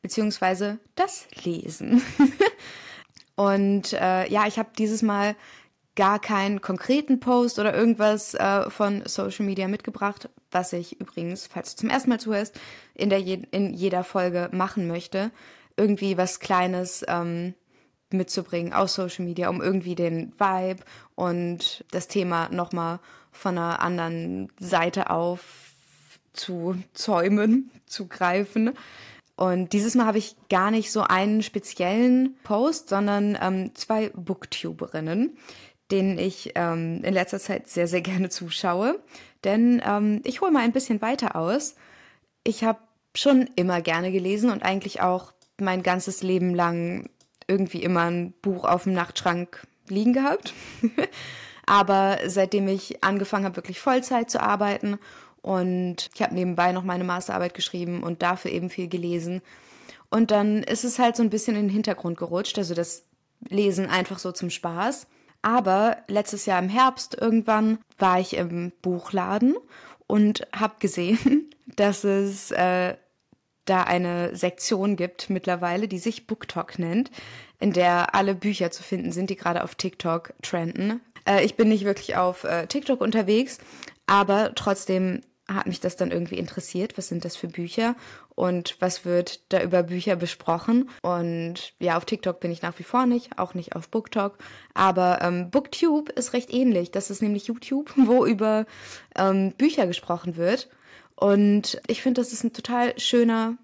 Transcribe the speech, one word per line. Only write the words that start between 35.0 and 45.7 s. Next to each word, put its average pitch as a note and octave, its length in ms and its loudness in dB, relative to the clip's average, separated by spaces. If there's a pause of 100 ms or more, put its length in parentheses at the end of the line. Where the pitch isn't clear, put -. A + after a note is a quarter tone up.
denen F#3+ 280 2
ich, - 360 -4
ähm, E3 480 -2
in F#3+ 120 0
letzter F#3 260 -2
Zeit - 280 -6
sehr, E3+ 200 0
sehr F3 120 0
gerne F#3 280 -2
zuschaue. F#3 720 -2 (420)
Denn, A#3 420 4
ähm, G#3 400 2
ich B3+ 160 -4
hole F#4+ 120 4
mal C4 100 4
ein A#3 80 4
bisschen A#3 320 0
weiter A#3+ 320 -2
aus. G3 400 -2 (720)
Ich A3+ 180 -2
habe A3 160 0 (380)
schon C4 400 6
immer F3+ 240 2
gerne E3+ 320 0
gelesen G3+ 380 2
und G3+ 120 -2
eigentlich F#3+ 380 -2
auch F3+ 320 0 (260)
mein F#3+ 240 0